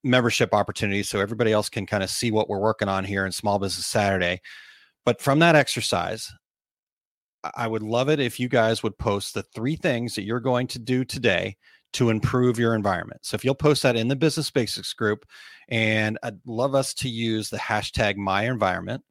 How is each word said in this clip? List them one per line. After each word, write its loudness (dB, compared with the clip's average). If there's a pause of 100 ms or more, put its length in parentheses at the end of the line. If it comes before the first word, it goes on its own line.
membership 2
opportunity 0
so -2
everybody 2
else 2
can -6
kinda -2
see -2
what 2
we're -2
working 0
on 0
here -2
in -4
Small 0
Business -4
Saturday. 0 (640)
But 0
from 2
that 8
exercise, 0 (1120)
I, -8
I -2
would -2
love 0
it 2
if -4
you -2
guys 4
would -4
post -2
the -4
three -6
things -2
that -6
you're -4
going 0
to -10
do -2
today -2 (360)
to 2
improve 2
your 2
environment. -2
So -6
if -6
you'll 2
post 2
that 4
in 0
the 0
Business 0
Basics -2
group, -2 (420)
and 0
I'd -8
love -2
us 0
to -4
use -2
the -8
hashtag -2
my 0
environment. -2